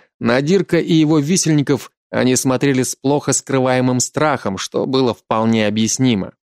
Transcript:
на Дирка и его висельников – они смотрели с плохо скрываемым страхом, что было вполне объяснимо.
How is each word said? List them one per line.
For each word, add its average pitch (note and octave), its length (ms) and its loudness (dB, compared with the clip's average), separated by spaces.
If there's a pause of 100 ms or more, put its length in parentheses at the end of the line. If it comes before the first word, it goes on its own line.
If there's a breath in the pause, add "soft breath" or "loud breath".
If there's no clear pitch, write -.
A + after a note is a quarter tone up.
(180 soft breath)
на B2 240 2
Дирка E3+ 360 0
и D#3+ 140 -2
его D#3 280 4
висельников – D3 720 0 (180)
они B2 260 0
смотрели C3 460 0
с - 140 -6
плохо C#3+ 360 -2
скрываемым B2+ 680 0
страхом, B2 580 -4
что - 280 -4
было C3 280 0
вполне A2+ 520 0
объяснимо. G#2+ 680 -2 (120)